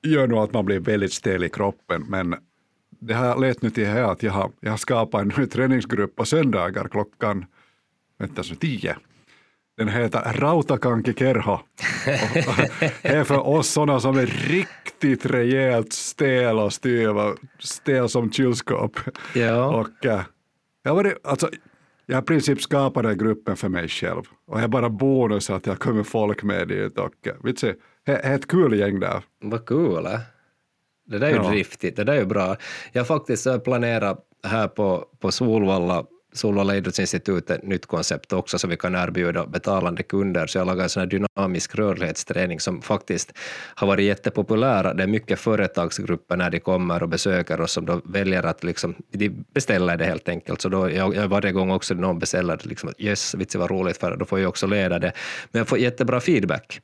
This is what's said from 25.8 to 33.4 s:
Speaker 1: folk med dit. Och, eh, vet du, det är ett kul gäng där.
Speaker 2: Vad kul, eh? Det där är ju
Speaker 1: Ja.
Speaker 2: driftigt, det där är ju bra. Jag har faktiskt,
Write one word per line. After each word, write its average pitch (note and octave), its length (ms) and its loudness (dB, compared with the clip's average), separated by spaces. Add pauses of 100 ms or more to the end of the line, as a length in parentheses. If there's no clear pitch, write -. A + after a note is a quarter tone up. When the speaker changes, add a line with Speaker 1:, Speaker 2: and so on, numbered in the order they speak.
Speaker 1:
folk G#2 400 0
med F2+ 260 0
dit. G2+ 300 -4
Och, - 280 -6
eh, - 80 -6 (100)
vet B2+ 160 -4
du, G#2+ 200 -2 (260)
det C#3+ 100 2
är C3+ 180 0
ett C#3 140 -4
kul D3 300 6
gäng G2+ 220 2
där. F#2 220 -2 (180)
Speaker 2:
Vad A2+ 260 -6
kul, A#2 400 0
eh? A2 140 -4 (840)
Det G#2 120 -6
där C3+ 80 2
är - 40 2
ju - 60 4
Speaker 1:
Ja. G#2 140 2
Speaker 2:
driftigt, F#2+ 460 -2
det G#2 80 -2
där C3+ 80 2
är D3 60 4
ju G2+ 80 2
bra. G2 300 0 (360)
Jag B2+ 80 0
har A#2 60 0
faktiskt, C#3 400 0